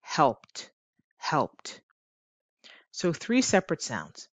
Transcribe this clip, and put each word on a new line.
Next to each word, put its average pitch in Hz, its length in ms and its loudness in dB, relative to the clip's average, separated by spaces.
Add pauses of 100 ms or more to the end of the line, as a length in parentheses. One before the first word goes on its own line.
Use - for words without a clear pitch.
helped, - 680 0 (460)
helped. - 640 -4 (1080)
So - 240 -2
three 240 280 0
separate 185 400 2
sounds. - 560 -10